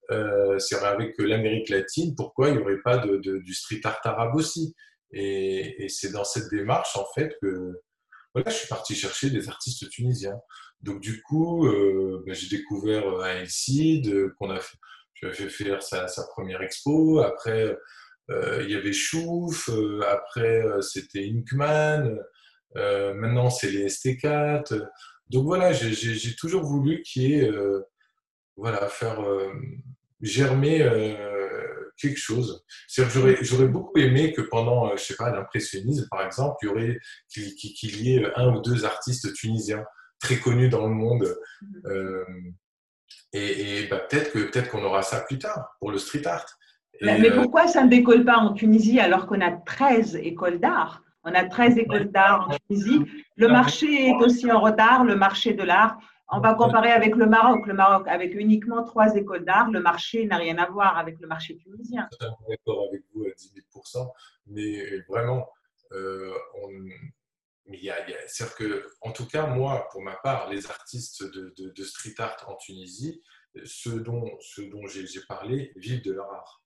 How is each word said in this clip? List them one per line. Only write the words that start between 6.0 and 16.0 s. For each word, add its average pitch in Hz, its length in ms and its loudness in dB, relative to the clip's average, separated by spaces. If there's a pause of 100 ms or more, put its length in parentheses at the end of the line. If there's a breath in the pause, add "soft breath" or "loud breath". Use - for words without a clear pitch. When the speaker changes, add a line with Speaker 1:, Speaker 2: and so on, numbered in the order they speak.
Speaker 1:
dans 101 120 -6
cette - 260 -6
démarche, 107 460 -2
en 101 180 -6
fait, 151 280 -4
que, 92 400 -6 (520 soft breath)
voilà, - 160 -4
je - 60 -4
suis - 140 -10
parti - 260 -8
chercher 101 340 -6
des 120 200 -6
artistes - 400 -12
tunisiens. 101 500 -6 (400 soft breath)
Donc, 98 220 -10
du 110 200 -10
coup, 160 460 0
euh, 95 580 0
ben, 92 80 -10
j'ai - 220 -8
découvert, 104 500 -4
euh, 92 160 -4
Aïl 92 280 -8
Cid, 147 580 0
euh, 98 320 0
qu'on 98 100 -6
a 92 120 -6
fait, - 160 -18 (380 soft breath)
je - 120 -12
lui 92 60 -10
ai - 20 -12
fait 101 140 -10
faire 98 340 -6
sa, 92 240 -6